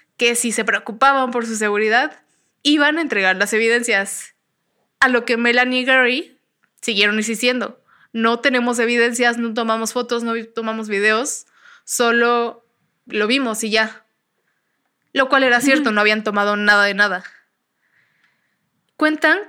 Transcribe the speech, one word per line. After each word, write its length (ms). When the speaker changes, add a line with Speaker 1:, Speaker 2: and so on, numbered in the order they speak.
Speaker 1:
que 180
si 160
se 140
preocupaban 640
por 160
su 100
seguridad, 680
iban 340
a 40
entregar 340
las 180
evidencias. 800
A 100
lo 160
que 120
Melanie 440
y 40
Gary 520
siguieron 360
insistiendo. 640
"No 280
tenemos 400
evidencias, 580
no 160
tomamos 400
fotos, 300
no 100
vi-, 180
tomamos 380
videos, 560
solo 840
lo 220
vimos 360
y 60
ya". 340
Lo 160
cual 140
era 180
cierto, 280
Speaker 2:
Ujú. 60
Speaker 1:
no 60
habían 220
tomado 320
nada 300
de 100
nada. 280
Cuentan 520